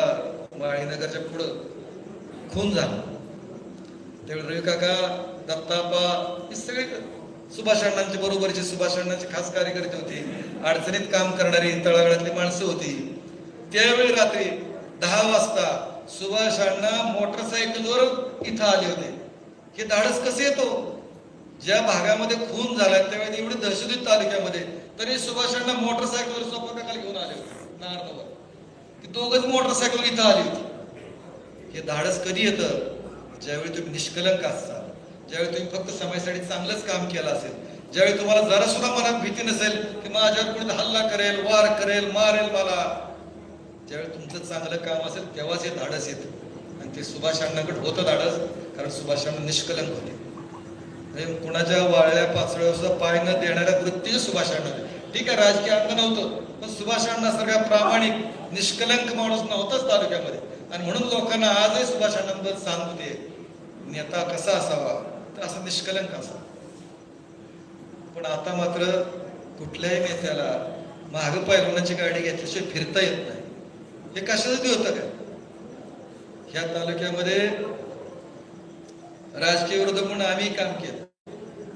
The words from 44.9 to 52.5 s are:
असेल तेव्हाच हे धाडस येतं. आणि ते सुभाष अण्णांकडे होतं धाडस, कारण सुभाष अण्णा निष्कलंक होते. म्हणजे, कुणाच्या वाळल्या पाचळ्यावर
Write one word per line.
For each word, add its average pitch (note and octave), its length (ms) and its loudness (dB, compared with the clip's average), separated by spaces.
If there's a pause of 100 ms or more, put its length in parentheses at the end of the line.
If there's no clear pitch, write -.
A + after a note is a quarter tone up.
असेल E3+ 280 -10
तेव्हाच E3 280 -2
हे F3 60 -2
धाडस C#3+ 380 -4
येतं. C#3 200 -10 (520)
आणि - 160 -10
ते - 80 -8
सुभाष D#3+ 360 -2
अण्णांकडे D#3 400 -2
होतं D#3+ 220 -2
धाडस, D#3+ 360 4 (380)
कारण C#3 140 -6
सुभाष C#3+ 360 -2
अण्णा D3+ 180 -4
निष्कलंक D#3 440 0
होते. - 380 -8 (840)
म्हणजे, D#3+ 220 -4
कुणाच्या E3+ 480 2
वाळल्या E3 420 8
पाचळ्यावर E3+ 500 2